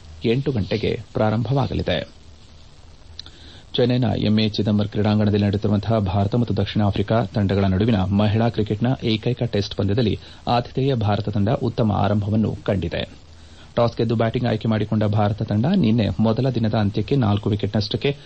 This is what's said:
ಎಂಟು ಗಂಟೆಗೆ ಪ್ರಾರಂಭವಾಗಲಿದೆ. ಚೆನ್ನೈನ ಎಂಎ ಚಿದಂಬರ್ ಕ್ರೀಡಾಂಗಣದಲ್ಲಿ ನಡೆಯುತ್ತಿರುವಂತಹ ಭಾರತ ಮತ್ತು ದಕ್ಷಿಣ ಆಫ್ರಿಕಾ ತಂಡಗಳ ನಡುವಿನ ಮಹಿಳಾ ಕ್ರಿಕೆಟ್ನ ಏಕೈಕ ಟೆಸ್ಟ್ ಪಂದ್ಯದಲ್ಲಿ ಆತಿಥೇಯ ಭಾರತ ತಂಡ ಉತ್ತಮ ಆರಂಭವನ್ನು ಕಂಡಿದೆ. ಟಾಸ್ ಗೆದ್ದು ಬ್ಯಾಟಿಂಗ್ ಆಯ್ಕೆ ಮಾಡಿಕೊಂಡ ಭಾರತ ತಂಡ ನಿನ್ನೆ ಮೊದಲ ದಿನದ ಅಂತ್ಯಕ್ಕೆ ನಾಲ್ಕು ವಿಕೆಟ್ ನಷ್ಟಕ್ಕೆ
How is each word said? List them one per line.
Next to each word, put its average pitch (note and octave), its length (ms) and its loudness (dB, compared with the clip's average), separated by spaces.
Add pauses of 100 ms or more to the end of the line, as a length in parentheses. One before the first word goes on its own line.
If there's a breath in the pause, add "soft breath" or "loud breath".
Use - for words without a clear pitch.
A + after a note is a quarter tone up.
(240)
ಎಂಟು C3+ 280 0
ಗಂಟೆಗೆ G2 480 -2 (140)
ಪ್ರಾರಂಭವಾಗಲಿದೆ. G#2+ 1040 -2 (1500 loud breath)
ಚೆನ್ನೈನ B2 300 2 (120)
ಎಂಎ G#2+ 320 2
ಚಿದಂಬರ್ G#2 400 0
ಕ್ರೀಡಾಂಗಣದಲ್ಲಿ G#2 580 2
ನಡೆಯುತ್ತಿರುವಂತಹ G2+ 520 0
ಭಾರತ G2 360 0
ಮತ್ತು A2+ 220 0
ದಕ್ಷಿಣ G2+ 260 0
ಆಫ್ರಿಕಾ G#2 420 0
ತಂಡಗಳ G2 400 0
ನಡುವಿನ G2 320 2
ಮಹಿಳಾ G2+ 520 2
ಕ್ರಿಕೆಟ್ನ G#2+ 380 -2 (180)
ಏಕೈಕ A#2 380 -2
ಟೆಸ್ಟ್ G2+ 320 -2
ಪಂದ್ಯದಲ್ಲಿ G2+ 440 0 (300 loud breath)
ಆತಿಥೇಯ C3 460 0
ಭಾರತ G#2 340 0
ತಂಡ G2+ 200 0
ಉತ್ತಮ A#2+ 440 0
ಆರಂಭವನ್ನು G2+ 680 0
ಕಂಡಿದೆ. - 460 -2 (680 loud breath)
ಟಾಸ್ A#2 220 2
ಗೆದ್ದು A#2 200 0
ಬ್ಯಾಟಿಂಗ್ A#2 320 0
ಆಯ್ಕೆ A2 200 -2
ಮಾಡಿಕೊಂಡ A2 360 0
ಭಾರತ G#2 380 0
ತಂಡ G#2+ 240 0 (100)
ನಿನ್ನೆ A#2 320 2 (120)
ಮೊದಲ A2+ 300 2
ದಿನದ A2+ 240 0
ಅಂತ್ಯಕ್ಕೆ G#2 420 0
ನಾಲ್ಕು G2+ 340 2
ವಿಕೆಟ್ G#2 260 0
ನಷ್ಟಕ್ಕೆ C#3 500 -2